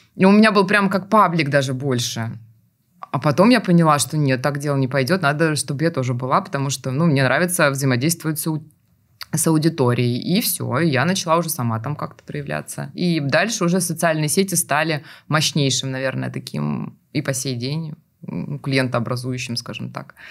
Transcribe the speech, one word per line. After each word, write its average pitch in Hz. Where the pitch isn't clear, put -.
И 180
у 190
меня 214
был 202
прям 196
как 196
паблик 170
даже 139
больше. 120
А -
потом 180
я 247
поняла, 165
что -
нет, 135
так 143
дело 143
не 135
пойдет, 139
надо, 151
чтобы 139
я 165
тоже 131
была, 127
потому 139
что, 131
ну, 147
мне 139
нравится 156
взаимодействовать 139
с -
ау-, 156
с 156
аудиторией. 127
И -
все, 120
и 170
я 127
начала 170
уже 170
сама 117
там 139
как-то -
проявляться. 147
И 175
дальше 170
уже 175
социальные 156
сети 190
стали 156
мощнейшим, 143
наверное, 131
таким 73
и 147
по 147
сей 127
день, 147
м, 151
клиентообразующим, 123
скажем 123
так. -